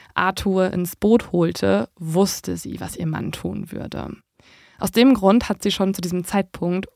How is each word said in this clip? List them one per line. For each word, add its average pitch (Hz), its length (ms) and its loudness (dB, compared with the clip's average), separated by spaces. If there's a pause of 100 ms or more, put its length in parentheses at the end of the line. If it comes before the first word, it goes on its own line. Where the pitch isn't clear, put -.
(120)
Arthur 185 580 0
ins 175 240 -4
Boot 226 380 2
holte, 190 560 0 (100)
wusste 175 560 0
sie, - 240 -10
was - 160 -10
ihr - 100 -6
Mann 156 280 -4
tun - 400 -8
würde. - 420 -10 (640)
Aus - 120 -4
dem 262 220 6
Grund 202 360 4
hat - 120 -6
sie 208 100 0
schon 190 220 0
zu - 60 -8
diesem 170 240 -4
Zeitpunkt, 185 720 -2